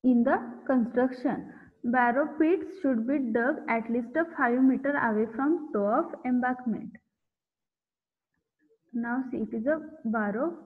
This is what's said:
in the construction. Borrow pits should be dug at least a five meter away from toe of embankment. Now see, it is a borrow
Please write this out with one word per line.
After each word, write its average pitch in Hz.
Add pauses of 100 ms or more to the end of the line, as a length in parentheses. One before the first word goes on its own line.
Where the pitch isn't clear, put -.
in 247
the 294 (280)
construction. 254 (320)
Borrow 240 (120)
pits 330 (140)
should 233
be 285 (140)
dug 240 (120)
at 226
least 240
a 330 (120)
five 247
meter 262
away 226 (100)
from 302
toe 202
of 269 (180)
embankment. 247 (2000)
Now 240
see, 226
it 220
is 226
a 311 (240)
borrow 226